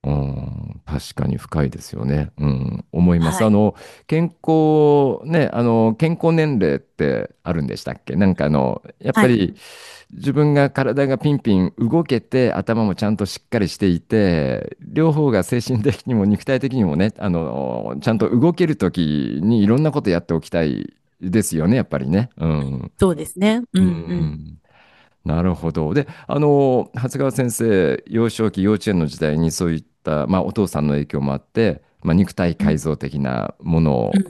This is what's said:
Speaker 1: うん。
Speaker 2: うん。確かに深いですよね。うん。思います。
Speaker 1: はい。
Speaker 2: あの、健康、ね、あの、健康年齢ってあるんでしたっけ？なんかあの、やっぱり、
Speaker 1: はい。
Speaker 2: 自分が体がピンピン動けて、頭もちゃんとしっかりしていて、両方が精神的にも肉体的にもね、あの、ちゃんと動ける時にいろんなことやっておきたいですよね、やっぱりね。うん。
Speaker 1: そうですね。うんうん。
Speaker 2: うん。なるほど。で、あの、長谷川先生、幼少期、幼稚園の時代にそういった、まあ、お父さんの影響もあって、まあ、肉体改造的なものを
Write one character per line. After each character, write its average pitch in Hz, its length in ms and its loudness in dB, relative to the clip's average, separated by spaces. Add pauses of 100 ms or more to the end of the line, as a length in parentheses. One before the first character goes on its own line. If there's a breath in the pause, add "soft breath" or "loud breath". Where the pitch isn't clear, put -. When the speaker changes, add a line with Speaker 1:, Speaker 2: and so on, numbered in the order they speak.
Speaker 1:
う 69 60 -4
ん。 - 20 0
Speaker 2:
う 73 40 2
ん。 69 680 -8
確 - 300 -10
か 69 120 -2
に 65 100 -2
深 76 280 -2
い 64 40 -4
で - 120 -12
す - 120 -16
よ - 120 -8
ね。 73 320 -2
う 73 80 -4
ん。 65 480 -2
思 87 220 4
い 82 40 2
ま 80 140 0
す。 - 100 0
Speaker 1:
は - 0 -
い。 110 40 4
Speaker 2:
あ - 20 4
の、 104 260 4 (320 loud breath)
健 165 340 -2
康、 151 840 4
ね、 156 260 0
あ 117 120 -2
の、 113 320 2
健 165 200 0
康 165 160 0
年 156 280 2
齢 73 180 2
っ - 20 -4
て 60 640 -4
あ 85 80 -4
る 82 100 0
ん 67 60 -2
で 50 80 -6
し - 80 -14
た 62 80 -8
っ - 120 -12
け？ 65 120 -8
な 98 100 4
ん 92 100 4
か 73 100 -2
あ 73 40 0
の、 67 320 0 (180)
や - 120 -4
っ - 20 -4
ぱ - 140 4
り、 120 100 4
Speaker 1:
は 95 80 2
い。 - 100 -6 (560 loud breath)
Speaker 2:
自 139 220 -4
分 147 220 4
が 139 160 4
体 139 340 0
が 131 140 0
ピ 147 120 0
ン 139 80 0
ピ 104 160 2
ン 90 220 2
動 135 260 0
け 117 160 0
て、 127 320 0
頭 110 320 0
も 95 120 0
ち - 80 -4
ゃ 104 80 2
ん 107 40 2
と 98 120 -2
し - 180 -10
っ - 20 -20
か 117 120 -2
り 95 80 2
し - 100 -6
て 104 80 0
い 87 160 2
て、 78 760 0
両 156 320 0
方 147 180 2
が 98 140 2
精 123 180 -2
神 117 220 -2
的 - 240 -2
に 123 80 0
も 98 100 2
肉 104 200 2
体 135 140 0
的 135 140 -4
に 123 100 0
も 76 120 0
ね、 101 240 0
あ 101 100 -4
の、 64 720 -4
ち - 60 -4
ゃ 113 80 2
ん - 20 -2
と 101 100 0
動 143 260 2
け 175 120 0
る 156 100 -2
時 76 680 -2
に 110 180 2
い 101 60 4
ろ 117 100 4
ん 156 60 2
な 156 80 2
こ 151 100 -4
と 101 80 -2
や 85 80 2
っ - 80 -4
て - 80 -4
お 80 80 -2
き - 80 -20
た 85 140 0
い 55 320 -4 (260)
で 95 220 0
す - 120 -4
よ 80 120 0
ね、 117 80 4
や 117 80 0
っ - 20 -2
ぱ 71 140 -4
り 67 100 -4
ね。 107 280 0
う 82 100 -2
ん。 67 520 -4
Speaker 1:
そ 190 100 4
う 165 60 -2
で 156 120 -12
す - 100 -16
ね。 214 240 2 (100)
う 185 80 0
ん 190 40 4
う 185 40 4
ん。 180 40 0
Speaker 2:
う - 20 -4 (220)
ん。 151 440 -6 (680 soft breath)
な 82 160 0
る 90 120 2
ほ 82 180 -4
ど。 78 220 -2
で、 143 140 0 (200 loud breath)
あ 139 120 -2
の、 139 560 2
長 120 60 -6
谷 131 180 -6
川 135 120 0
先 123 200 -2
生、 95 560 2
幼 113 220 0
少 107 220 -2
期、 95 120 -2
幼 104 100 4
稚 104 180 -2
園 90 80 2
の 78 80 0
時 - 120 -10
代 76 180 0
に 82 140 2
そ 87 160 -2
う 82 60 0
い 80 60 -2
っ - 40 -12 (200)
た、 76 240 -2
ま 92 120 0
あ、 78 40 -2
お 98 100 -4
父 98 140 0
さ 80 120 -4
ん 73 80 0
の 73 60 0
影 73 140 -2
響 73 140 -4
も 69 120 -2
あ 67 40 -4
っ - 20 -8
て、 101 440 -2 (180)
ま 85 100 -2
あ、 - 20 4
肉 90 180 2
体 87 240 -2
改 78 240 0
造 76 160 -2
的 71 240 -8
な 64 400 -4
も 82 220 0
の 73 140 2
を 57 180 -2 (160)